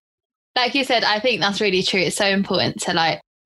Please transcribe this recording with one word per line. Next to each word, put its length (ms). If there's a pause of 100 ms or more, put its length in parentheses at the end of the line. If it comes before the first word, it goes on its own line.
(560)
Like 180
you 120
said, 180
I 160
think 220
that's 180
really 240
true. 160
It's 160
so 120
important 560
to, 100
like, 260 (260)